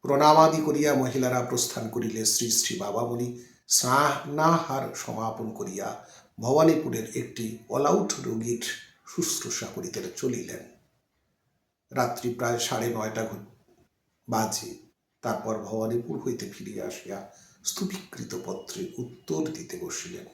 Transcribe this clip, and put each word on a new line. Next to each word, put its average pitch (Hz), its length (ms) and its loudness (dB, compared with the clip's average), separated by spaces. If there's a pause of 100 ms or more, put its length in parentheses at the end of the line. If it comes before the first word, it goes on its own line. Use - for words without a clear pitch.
প্রণামাদি 156 600 8
করিয়া 147 320 2
মহিলারা 127 480 2
প্রস্থান 117 480 -2
করিলে 110 360 -2
শ্রী 113 260 2
শ্রী - 260 2
বাবামণি 120 640 -2 (260)
স্নানাহার 143 1300 4
সমাপন 110 560 -6
করিয়া 98 540 -8 (340)
ভবানীপুরের 123 760 4
একটি 113 420 -6 (120)
অলাউঠ 147 440 2 (100)
রোগীর 117 400 -2 (440)
শুশ্রূষা - 580 -4 (100)
করিতে 87 260 -6 (140)
চলিলেন। 117 440 -4 (1300)
রাত্রি 123 420 0
প্রায় 120 260 0
সাড়ে 117 280 0
নয়টা 110 440 -2
ঘ-, 98 140 -10 (840)
বাজে। - 460 -2 (460)
তারপর 110 360 -4
ভবানীপুর 110 640 -2
হইতে - 300 -4
ফিরিয়া - 380 -10
আসিয়া - 440 -10 (320)
স্তূপীকৃত - 720 -6 (100)
পত্রে - 420 -8 (100)
উত্তর - 540 -4
দিতে - 300 -12
বসিলেন। - 520 -10